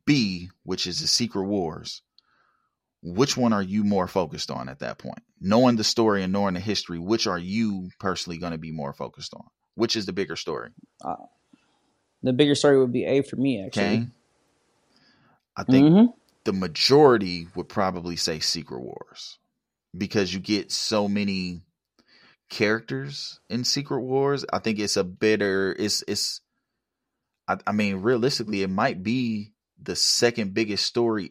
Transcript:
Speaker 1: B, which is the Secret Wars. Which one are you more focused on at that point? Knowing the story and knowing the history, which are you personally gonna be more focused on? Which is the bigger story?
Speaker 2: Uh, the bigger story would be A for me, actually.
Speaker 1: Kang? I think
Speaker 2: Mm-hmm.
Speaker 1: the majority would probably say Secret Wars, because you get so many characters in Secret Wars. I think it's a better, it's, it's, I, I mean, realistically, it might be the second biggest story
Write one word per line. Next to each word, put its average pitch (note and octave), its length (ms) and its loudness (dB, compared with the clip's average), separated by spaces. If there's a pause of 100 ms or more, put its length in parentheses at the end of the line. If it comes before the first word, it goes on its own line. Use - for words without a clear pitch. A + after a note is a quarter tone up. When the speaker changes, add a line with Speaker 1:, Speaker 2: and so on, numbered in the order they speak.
Speaker 1:
B, F#2 440 0 (120)
which - 240 -4
is E2 140 -6
the D#2+ 80 -4
Secret G2+ 360 -2
Wars. F2 580 -4 (1000)
Which F#2 320 0
one A#2+ 200 2
are G2+ 80 0
you G2 200 -2
more G2+ 240 2
focused D#2+ 440 -4
on C2 180 -8
at C2 120 -16
that A#1+ 180 -10
point? - 240 -16 (180)
Knowing A#2 360 6
the G#2+ 80 0
story G#2 380 2
and F#2 120 -2
knowing G2+ 180 0
the F2+ 80 -4
history, F#2 380 -4
which G2+ 280 0
are F#2 120 -2
you F#2+ 500 -4 (100)
personally F2+ 400 -4
gonna E2+ 200 -8
be D#2+ 140 -10
more D2 200 -8
focused - 420 -12
on? - 100 -20 (300)
Which A2 220 0
is G#2+ 80 -4
the F#2 80 -6
bigger F2 240 -4
story? A#1 340 -8 (320)
Speaker 2:
Uh, E2+ 120 -6 (1080)
the B2+ 120 0
bigger C#3+ 200 6
story C#3 240 6
would B2+ 140 4
be A#2 140 0
A C3+ 160 2
for - 140 -8
me, A#2+ 280 -2
actually. A2 180 -4
Speaker 1:
Kang? A#2 300 -2 (1400)
I - 80 -8
think C3+ 220 8
Speaker 2:
Mm-hmm. G#3 240 8 (340)
Speaker 1:
the A2 80 0
majority F#2+ 1000 4
would F2 160 -8
probably F2+ 460 -2
say D#2+ 220 -4
Secret C#2 420 -6
Wars, - 580 -16 (580)
because F#2+ 380 0
you G2 40 -4
get G2 320 -2
so G#2 380 0
many F#2+ 540 -4 (880)
characters C3+ 1000 -4
in A#2+ 160 -4
Secret C#3 380 -2
Wars. C3+ 500 0
I F#2+ 60 0
think A2 200 -2
it's G#2 200 -2
a G2 60 2
better, F#2+ 720 2
it's, G2+ 280 -2
it's, - 360 -4 (1080)
I, F#2 80 0 (100)
I G2+ 60 -2
mean, G#2 240 0
realistically, A2 680 0
it F#2+ 80 -2
might G2 320 -2
be A2 500 -2 (300)
the F2+ 140 -6
second A#2 580 0
biggest G#2 300 0
story A2+ 460 -2